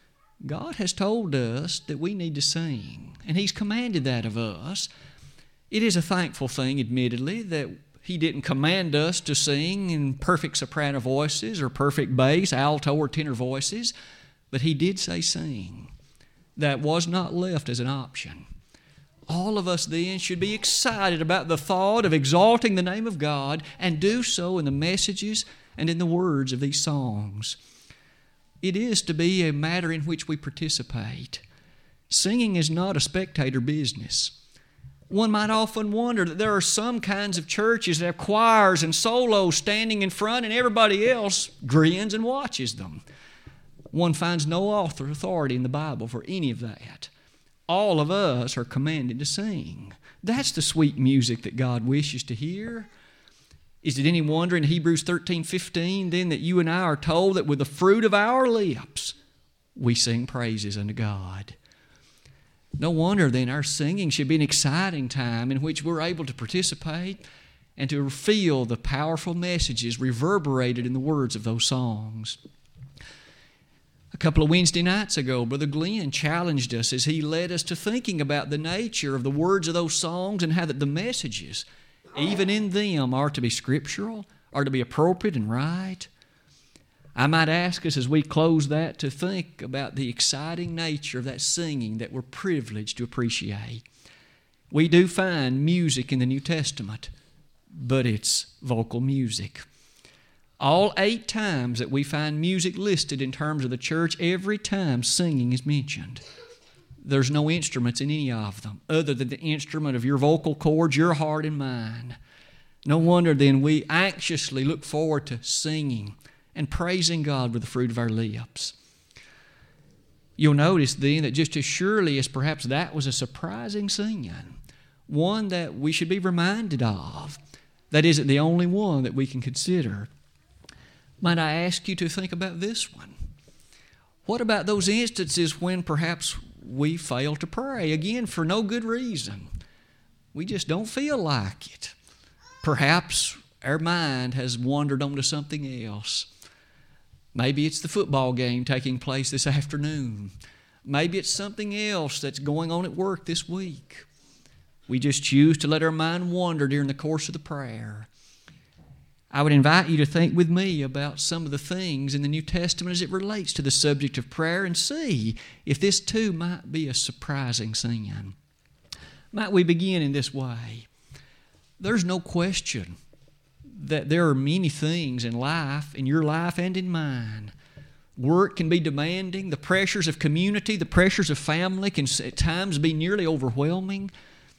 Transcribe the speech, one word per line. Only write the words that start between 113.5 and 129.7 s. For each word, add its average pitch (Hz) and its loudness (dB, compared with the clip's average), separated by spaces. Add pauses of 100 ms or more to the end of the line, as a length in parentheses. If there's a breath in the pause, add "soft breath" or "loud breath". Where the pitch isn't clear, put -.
we 151 4
anxiously 170 0
look 147 0
forward 151 -2
to 117 -8
singing 135 -2 (380 soft breath)
and 151 -4
praising 170 0
God 135 0
with 117 -2
the 117 -8
fruit 123 0
of 113 -6
our 117 0
lips. 113 -4 (1600 soft breath)
You'll 151 6
notice 151 4
then 147 2
that 147 0
just 147 0
as 139 -2
surely 185 0
as 127 -2
perhaps 147 -2
that 139 -2
was 143 -2
a 131 -2
surprising 202 -6
singing, 185 -6 (500 soft breath)
one 196 0
that 170 -4
we 143 -2
should 165 -2
be 190 0
reminded 180 0
of, 104 -4 (540 soft breath)
that 151 6
isn't 151 6
the 139 6
only 170 4
one 180 2
that 127 -2
we 135 0
can 131 -6
consider. 123 -2 (1120 loud breath)